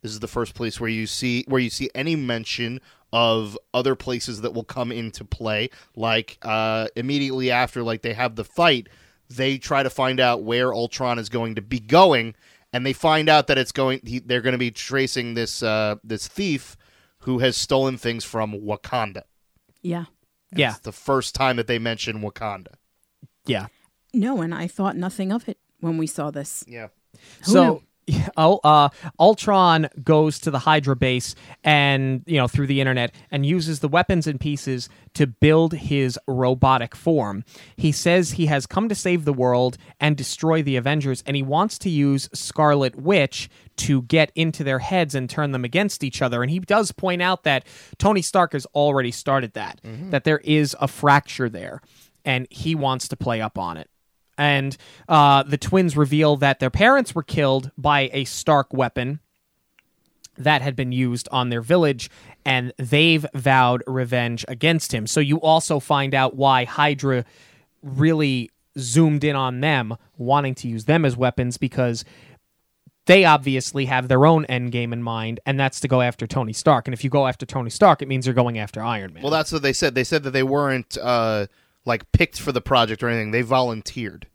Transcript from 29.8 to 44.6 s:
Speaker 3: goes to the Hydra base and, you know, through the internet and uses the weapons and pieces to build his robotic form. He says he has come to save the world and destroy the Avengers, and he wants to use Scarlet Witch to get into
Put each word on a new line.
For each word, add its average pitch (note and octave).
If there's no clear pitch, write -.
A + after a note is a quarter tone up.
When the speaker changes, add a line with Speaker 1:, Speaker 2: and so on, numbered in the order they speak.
Speaker 3:
goes D#3
to E3
the C#3
Hydra C#3
base B2+
and, C#3
you E3
know, B2+
through C#3+
the C3+
internet B2+
and C#3
uses D#3+
the D3+
weapons E3+
and D3
pieces C3+
to D3
build D#3
his C#3
robotic B2+
form. A2
He D#3
says F3
he E3
has C#3+
come G#3+
to G#3+
save F3+
the D3
world B2
and D3+
destroy D#3+
the C#3
Avengers, C3+
and C#3
he C3+
wants D3+
to G3
use C#3+
Scarlet C#3+
Witch D#3
to C3+
get D3+
into D#3+